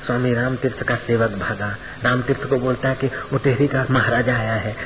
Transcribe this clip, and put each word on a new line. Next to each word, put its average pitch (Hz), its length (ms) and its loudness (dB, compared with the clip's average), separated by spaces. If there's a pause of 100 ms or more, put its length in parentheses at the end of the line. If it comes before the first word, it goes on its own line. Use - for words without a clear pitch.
स्वामी 123 280 2
राम 123 220 0
तीर्थ 120 280 -2
का 120 120 0
सेवक 113 340 2
भागा, 101 480 -4 (260)
राम 123 180 2
तीर्थ 127 280 -2
को 131 80 4
बोलता 127 320 0
है 131 60 0
कि 135 120 -2
वो - 300 -4
टिहरी 135 300 4
का 131 240 0
महाराजा 170 460 2
आया 113 160 0
है 107 220 -2 (100)